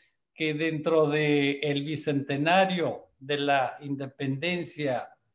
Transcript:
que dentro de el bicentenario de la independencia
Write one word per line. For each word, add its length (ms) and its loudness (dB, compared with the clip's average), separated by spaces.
que 180 -2
dentro 540 2
de 540 4
el 220 -2
bicentenario 1200 0
de 220 -4
la 420 0
independencia 1300 -4